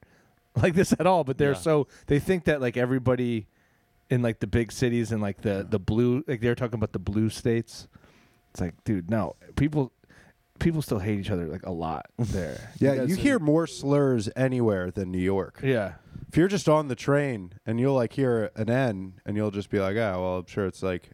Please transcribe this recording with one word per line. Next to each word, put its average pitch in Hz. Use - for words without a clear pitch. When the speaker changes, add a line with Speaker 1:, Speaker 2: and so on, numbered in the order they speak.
Speaker 1:
<laughs> 117
like 175
this 190
at 165
all. 180
But 135
they're 143
Speaker 2:
Yeah. -
Speaker 1:
so, 151
they 143
think 185
that, 151
like, 123
everybody 123
in, 127
like, 117
the 117
big 113
cities 120
and, 113
like, 101
the, 98
the 104
blue, 123
like, 120
they're 120
talking 120
about 107
the 101
blue 104
states. -
It's -
like, 87
dude, 90
no, 104
people, 147
people 160
still 113
hate 104
each 98
other, 87
like, 80
a 95
lot 80
Speaker 3:
<laughs> -
Speaker 1:
there. 98
Speaker 3:
Yeah, 139
Speaker 1:
guys 131
Speaker 3:
you 185
Speaker 1:
are 185
Speaker 3:
hear 269
more 156
slurs 139
anywhere 117
than 92
New 92
York. 92
Speaker 1:
Yeah. 123
Speaker 3:
If -
you're 170
just 190
on 151
the 127
train 131
and 113
you'll, 135
like, 117
hear 120
an 110
N 104
and 101
you'll 107
just 101
be 104
like, 95
"Ah, 110
well, 92
I'm 87
sure 104
it's, -
like, 92